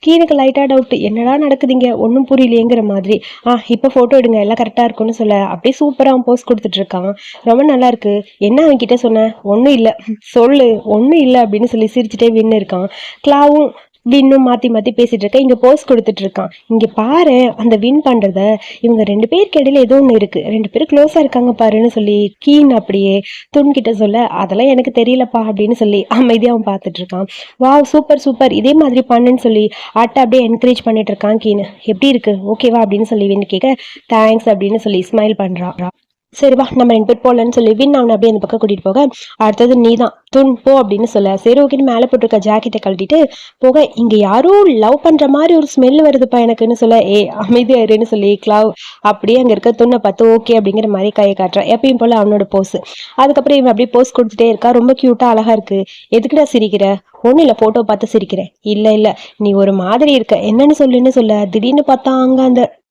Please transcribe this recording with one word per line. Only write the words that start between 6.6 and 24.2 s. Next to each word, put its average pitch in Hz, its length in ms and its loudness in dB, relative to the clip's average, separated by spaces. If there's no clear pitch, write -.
இருக்கான். 190 360 -6
"ரொம்ப 233 200 2
நல்லா 262 240 2
இருக்கு. 208 380 -2
என்ன 254 280 2
அவன்கிட்ட 247 280 2
சொன்ன?" 220 480 0
"ஒண்ணும் 226 300 0
இல்ல." 226 240 0
"சொல்லு, 247 680 2
ஒண்ணும் 240 360 2
இல்ல" 254 260 2
அப்படின்னு 208 180 -2
சொல்லி 220 300 -2
சிரிச்சுட்டே 233 360 0
வின் 220 200 0
இருக்கான். 196 380 -4
கிளாவும் 294 420 2
வின்னும் 269 360 4
மாத்தி 247 220 -2
மாத்தி 220 280 -2
பேசிட்டு 233 260 -2
இருக்க. 202 160 0
இங்க 262 160 2
போஸ் 254 380 2
கொடுத்துட்டு 220 300 -2
இருக்கான். 190 260 -6
"இங்க 226 260 0
பாரு 254 640 2
அந்த 226 200 0
வின் 254 280 0
பண்றத, 202 500 0
இவங்க 233 220 0
ரெண்டு 208 260 -2
பேருக்கு 370 320 0
இடையில 269 120 0
ஏதோ 269 280 4
ஒண்ணு 262 120 4
இருக்கு, 202 280 -2
ரெண்டு 214 300 -4
பேரும் 311 180 -4
க்ளோஸா 302 300 2
இருக்காங்க 247 400 0
பாருன்னு" 220 280 0
சொல்லி 208 520 -2
கீன் 285 320 4
அப்படியே 196 500 -2
துன் 285 200 2
கிட்ட 240 240 -2
சொல்ல, 214 320 0